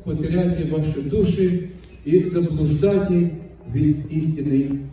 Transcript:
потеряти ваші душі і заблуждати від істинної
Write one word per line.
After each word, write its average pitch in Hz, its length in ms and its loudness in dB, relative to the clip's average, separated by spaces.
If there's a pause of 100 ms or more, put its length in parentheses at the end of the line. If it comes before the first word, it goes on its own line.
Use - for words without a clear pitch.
потеряти 165 680 0
ваші 151 300 -2
душі 175 680 0 (360)
і 156 160 4
заблуждати 175 1080 2 (440)
від 151 220 2 (140)
істинної 139 680 0 (140)